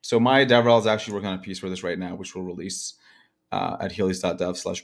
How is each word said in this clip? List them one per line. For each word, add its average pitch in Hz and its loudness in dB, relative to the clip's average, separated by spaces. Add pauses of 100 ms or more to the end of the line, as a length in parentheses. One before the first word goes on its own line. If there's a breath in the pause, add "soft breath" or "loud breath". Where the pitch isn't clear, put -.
So - 2
my 131 6
DevRel 120 6
is 107 0
actually 107 0
working 101 -6
on 92 -4
a - -14
piece 95 -12
for 95 -8
this 92 -8
right 87 -4
now, 90 -8
which 92 -14
we'll 92 -8
release, 90 -10 (580 soft breath)
uh, - -4
at 95 -4
helios 95 0
dot 87 -2
dev 90 -2
slash 92 -6